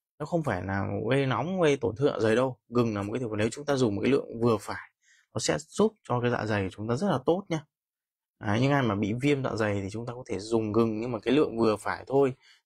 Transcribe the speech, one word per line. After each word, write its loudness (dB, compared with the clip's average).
nó -8
không -2
phải -2
là -2
gây 2
nóng, -2
gây 4
tổn -4
thương 2
dạ -6
dày 4
đâu. 0
Gừng 2
là -2
một -4
cái -4
thực -4
phẩm, -4
nếu 2
chúng -12
ta 0
dùng 2
một -2
cái 2
lượng 0
vừa 4
phải, -10
nó -2
sẽ 0
giúp 0
cho 0
cái 2
dạ 0
dày 0
của -2
chúng -8
ta 0
rất -2
là 2
tốt 0
nha. -4
Đấy, 0
những 4
ai 2
mà 2
bị 0
viêm 2
dạ -2
dày 0
thì -6
chúng -8
ta -10
có -12
thể -4
dùng 0
gừng, 2
nhưng -4
mà -4
cái 0
lượng 2
vừa 4
phải -6
thôi. 2